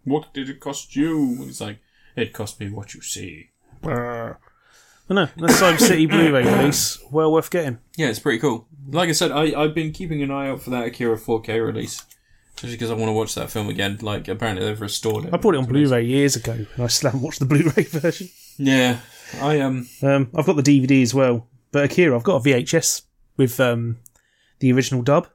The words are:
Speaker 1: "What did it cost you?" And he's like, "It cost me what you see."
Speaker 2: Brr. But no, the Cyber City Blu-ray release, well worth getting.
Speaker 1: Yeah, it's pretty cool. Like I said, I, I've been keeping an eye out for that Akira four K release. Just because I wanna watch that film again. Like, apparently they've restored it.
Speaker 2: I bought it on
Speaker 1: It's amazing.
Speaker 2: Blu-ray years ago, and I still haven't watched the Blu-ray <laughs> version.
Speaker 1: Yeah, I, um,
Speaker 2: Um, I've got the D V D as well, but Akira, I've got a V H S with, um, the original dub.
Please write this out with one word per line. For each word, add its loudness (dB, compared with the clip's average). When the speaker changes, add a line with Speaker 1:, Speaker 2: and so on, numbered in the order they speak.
Speaker 1:
"What -4
did -8
it -14
cost -12
you?" 0
And -2
he's -14
like, -10
"It -6
cost -12
me -10
what -14
you -20
see." -14
Speaker 2:
Brr. -6
But -2
no, 2
the 4
Cyber 4
City 6
Blu-ray 4
release, 2
well 2
worth 0
getting. -4
Speaker 1:
Yeah, 0
it's -4
pretty 0
cool. -2
Like 0
I 0
said, 0
I, 0
I've 0
been -4
keeping -6
an -4
eye -4
out -8
for -16
that -4
Akira -2
four -4
K -4
release. -6
Just -12
because -6
I -2
wanna -2
watch -2
that -8
film -4
again. -4
Like, -6
apparently -4
they've -4
restored -4
it. -4
Speaker 2:
I -2
bought 2
it 0
on 0
Speaker 1:
It's -4
amazing. 4
Speaker 2:
Blu-ray 2
years 2
ago, -6
and -6
I -2
still 0
haven't -2
watched -8
the 0
Blu-ray 4
<laughs> -4
version. -4
Speaker 1:
Yeah, 2
I, 2
um, -2
Speaker 2:
Um, 2
I've 0
got 2
the 2
D 6
V 2
D 6
as 2
well, 2
but 2
Akira, 4
I've -2
got 2
a 2
V 4
H 0
S 0
with, 2
um, 0
the 4
original 0
dub. 2